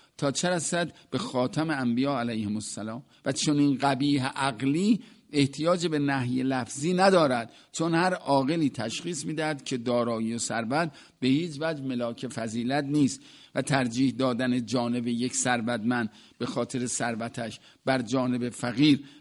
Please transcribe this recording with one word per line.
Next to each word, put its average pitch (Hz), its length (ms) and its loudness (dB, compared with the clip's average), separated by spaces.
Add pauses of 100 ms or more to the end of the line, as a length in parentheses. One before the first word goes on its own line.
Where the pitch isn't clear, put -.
(160)
تا 143 140 0
چه 175 180 -2
رسد 170 440 -2 (180)
به 131 80 -2
خاتم 135 520 -2
انبیا 131 500 0
علیهم 110 340 -2
السلام. 110 480 -8 (220)
و 139 80 -2
چنین 143 460 2
قبیح 139 480 2
عقلی 139 720 0 (320)
احتیاج 151 540 2
به 156 120 0
نهی 131 440 0
لفظی 131 520 -2
ندارد، 160 580 4 (200)
چون 165 220 0
هر 180 200 2
عاقلی 139 560 2
تشخیص 135 540 -6
می‌دهد 156 400 -4
که 135 120 -4
دارایی 117 580 0
و 120 40 -4
ثروت 123 520 -2 (300)
به 127 80 2
هیچ 151 320 0
وجه 156 220 -4
ملاک 120 440 -4
فضیلت 120 580 -2
نیست 139 360 2 (340)
و 139 80 -2
ترجیح 131 500 2
دادن 123 540 0
جانب 120 420 -2
یک 120 260 -2
ثروتمند 120 760 0 (280)
به 120 80 -4
خاطر 123 400 -2
ثروتش 117 720 -6 (240)
بر 131 180 2
جانب 123 460 0
فقیر 131 520 4 (200)